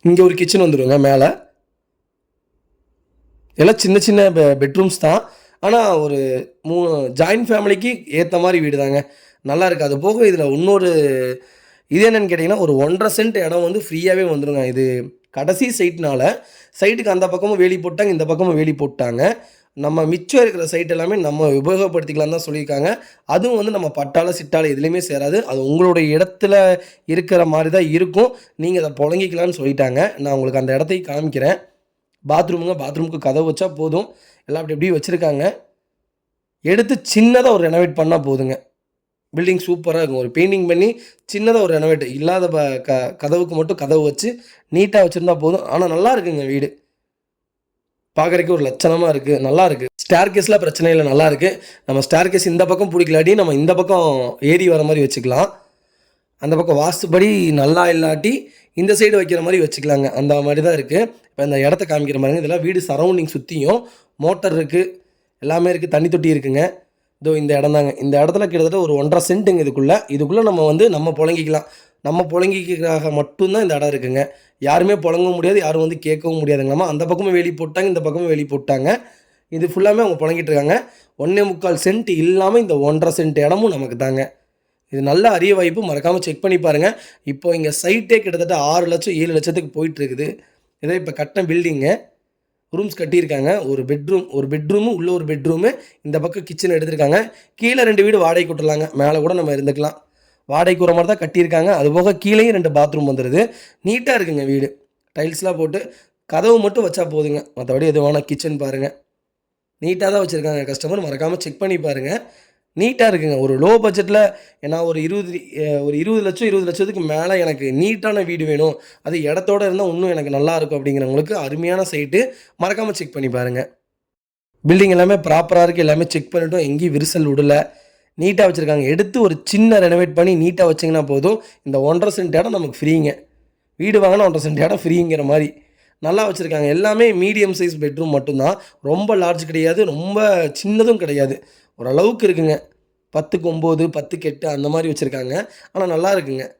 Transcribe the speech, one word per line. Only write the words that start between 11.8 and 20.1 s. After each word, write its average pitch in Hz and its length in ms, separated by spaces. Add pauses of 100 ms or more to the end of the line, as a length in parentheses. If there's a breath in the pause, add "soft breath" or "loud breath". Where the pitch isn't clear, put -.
இது 202 220
என்னன்னு 220 120
கேட்டீங்கன்னா, 175 360
ஒரு 151 180
ஒன்றரை 185 400
சென்ட் 220 200
இடம் 175 260
வந்து 185 260
ஃப்ரீயாவே 185 360
வந்துருங்க. 143 420
இது 127 480 (160)
கடைசி 180 380 (100)
சைட்னால 165 600 (400 soft breath)
சைட்டுக்கு 220 280
அந்த 185 200
பக்கமும் 190 300
வேலி 180 200
போட்டாங்க, 175 300
இந்த 160 160
பக்கமும் 165 300
வேலி 156 180
போட்டாங்க. 139 640 (380 loud breath)
நம்ம 151 320
மிச்சம் 180 360